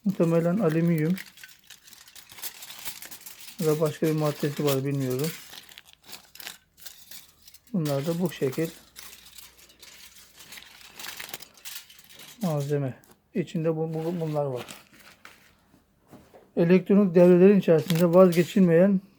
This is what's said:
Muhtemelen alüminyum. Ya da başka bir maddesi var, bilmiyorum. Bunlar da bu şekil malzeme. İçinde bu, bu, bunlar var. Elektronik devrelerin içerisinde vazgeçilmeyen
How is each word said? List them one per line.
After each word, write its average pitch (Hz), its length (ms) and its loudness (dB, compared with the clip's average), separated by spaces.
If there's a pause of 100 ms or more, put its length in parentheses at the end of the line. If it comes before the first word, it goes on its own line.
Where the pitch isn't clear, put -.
Muhtemelen 170 520 0
alüminyum. 165 580 0 (2500)
Ya 160 80 -2
da 156 120 0
başka 160 280 -2
bir 156 40 0
maddesi 151 540 -4
var, 135 200 0
bilmiyorum. 139 460 -4 (2500)
Bunlar 147 320 -4
da 170 140 -4
bu 180 120 -2
şekil 156 380 -6 (3750)
malzeme. 143 600 -4 (340)
İçinde 165 400 -4
bu, 160 180 -6
bu, 165 280 -6
bunlar 151 240 -4
var. 123 200 -8 (1900)
Elektronik 180 580 2
devrelerin 180 440 8
içerisinde 165 540 2
vazgeçilmeyen 180 880 6 (180)